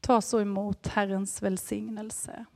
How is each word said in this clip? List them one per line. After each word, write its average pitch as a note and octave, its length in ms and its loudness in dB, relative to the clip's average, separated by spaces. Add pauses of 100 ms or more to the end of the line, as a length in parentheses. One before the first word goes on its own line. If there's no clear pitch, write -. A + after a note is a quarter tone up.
Ta A#3+ 200 6
så A3 200 2
emot G3+ 460 -2
Herrens G3 560 0
välsignelse. G#3+ 1120 -4